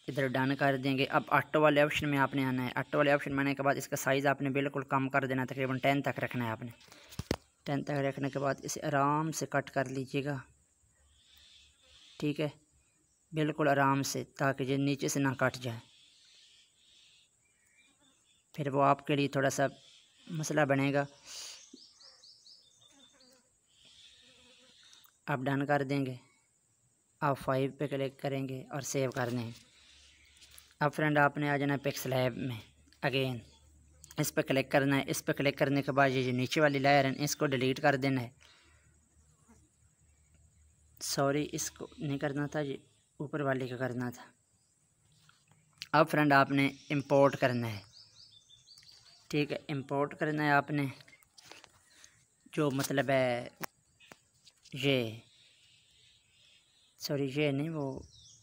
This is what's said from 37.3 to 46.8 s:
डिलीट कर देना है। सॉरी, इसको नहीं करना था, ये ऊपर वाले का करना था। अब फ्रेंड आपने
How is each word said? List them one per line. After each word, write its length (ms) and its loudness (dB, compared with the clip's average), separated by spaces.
डिलीट 320 0
कर 180 4
देना 220 0
है। 120 -10
सॉरी, 440 0
इसको 440 -8
नहीं 180 -4
करना 280 -2
था, 160 -4
ये 160 -6
ऊपर 220 -6
वाले 260 -2
का 100 -8
करना 320 -4
था। 140 -18
अब 140 8
फ्रेंड 260 4
आपने 380 4